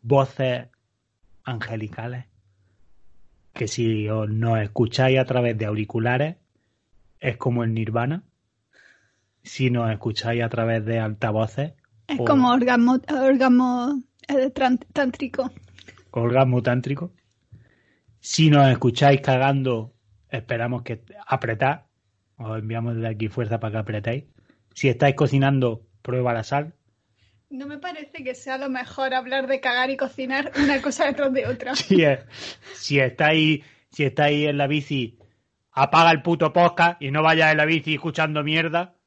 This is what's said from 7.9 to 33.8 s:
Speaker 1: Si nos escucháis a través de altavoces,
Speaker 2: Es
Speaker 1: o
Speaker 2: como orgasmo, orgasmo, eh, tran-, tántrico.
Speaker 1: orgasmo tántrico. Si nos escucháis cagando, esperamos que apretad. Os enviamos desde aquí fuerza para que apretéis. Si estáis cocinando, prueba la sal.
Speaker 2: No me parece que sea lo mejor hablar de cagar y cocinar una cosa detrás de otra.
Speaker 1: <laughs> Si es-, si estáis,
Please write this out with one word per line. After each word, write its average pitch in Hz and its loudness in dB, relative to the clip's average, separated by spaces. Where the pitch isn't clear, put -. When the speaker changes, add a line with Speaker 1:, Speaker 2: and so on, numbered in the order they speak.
Speaker 1:
Si - -4
nos 117 0
escucháis 117 -4
a 113 -4
través 113 -2
de 113 -2
altavoces, 110 -4
Speaker 2:
Es 277 -4
Speaker 1:
o - -2
Speaker 2:
como 254 4
orgasmo, 247 2
orgasmo, 254 2
eh, 277 0
tran-, 254 2
tántrico. 269 -4
Speaker 1:
orgasmo 123 2
tántrico. 131 -2
Si - 2
nos 143 8
escucháis 135 4
cagando, 131 0
esperamos 120 -6
que 117 -10
apretad. 131 -2
Os 113 -8
enviamos 113 -6
desde 113 -4
aquí 110 -4
fuerza 113 -4
para 107 -6
que 110 -4
apretéis. 107 -6
Si - 0
estáis 135 2
cocinando, 135 2
prueba 123 -2
la 113 -2
sal. 147 -4
Speaker 2:
No 269 -12
me 294 -12
parece 311 -14
que 247 -8
sea 262 -8
lo 277 -6
mejor 262 -6
hablar 262 -2
de 269 0
cagar 254 0
y 269 -4
cocinar 269 -4
una 277 2
cosa 294 0
detrás 277 0
de 254 -2
otra. 233 -6
Speaker 1:
<laughs> - -4
Si 190 6
es-, 135 2
si 143 0
estáis, 156 2